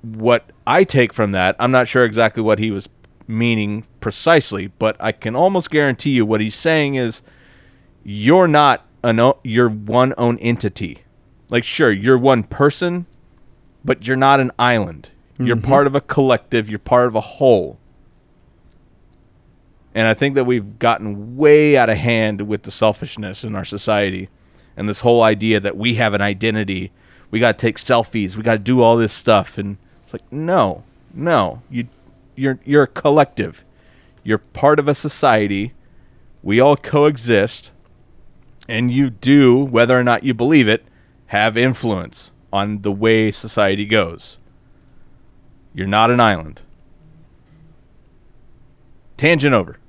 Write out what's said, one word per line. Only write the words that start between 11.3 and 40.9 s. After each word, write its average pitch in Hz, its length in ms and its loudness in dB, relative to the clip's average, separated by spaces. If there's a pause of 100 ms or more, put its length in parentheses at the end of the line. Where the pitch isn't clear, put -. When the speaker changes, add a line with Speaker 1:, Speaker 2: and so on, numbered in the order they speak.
Speaker 1:
Like, 120 140 -2
sure, 139 260 0
you're 113 280 2
one 120 260 2
person, 175 600 -2 (760)
but - 220 -4
you're 131 100 -2
not 135 240 4
an 127 180 -2
island. 107 520 -2 (280)
You're 123 180 0
Speaker 2:
Mm-hmm. 117 120 -6
Speaker 1:
part 139 180 4
of 135 80 -2
a 143 60 0
collective. 120 680 0
You're 107 120 -10
part 123 260 2
of 110 80 -4
a 110 60 0
whole. 104 580 0 (2250)
And 113 120 0
I 110 80 2
think 139 200 -2
that 131 100 2
we've 110 340 -4
gotten 110 580 -4
way 147 400 6
out 117 140 2
of 110 80 0
hand 110 440 -2
with 104 220 -6
the 104 60 -14
selfishness 104 720 -4
in 110 100 -10
our 95 100 -8
society 98 640 -4 (480)
and 104 120 -8
this 101 120 -8
whole 120 220 4
idea 110 380 2
that 98 160 -6
we 113 180 -2
have 107 200 0
an 98 60 -2
identity. 101 720 -4 (380)
We 110 100 -2
gotta 113 180 2
take 113 200 -2
selfies. 110 580 -4
We 110 60 -12
gotta 113 160 0
do 123 240 0
all 117 140 6
this 113 160 0
stuff. - 460 0
And 101 200 -10 (300)
it's - 60 -18
like, - 180 -18
no, 139 520 -4 (280)
no. 123 560 -2
You, 120 180 -8 (480)
you're, 131 300 -4
you're 143 200 4
a - 20 0
collective. - 760 -2 (600)
You're 107 140 -2
part 151 400 0
of 143 100 -2
a 143 60 0
society. 107 800 -2 (680)
We 107 180 0
all 139 160 4
coexist. 120 960 -2 (1000)
And 120 200 -2
you 131 200 0
do, 127 520 4
whether 123 360 2
or 123 40 0
not 120 220 0
you 135 80 -2
believe 123 340 2
it, 107 160 0 (440)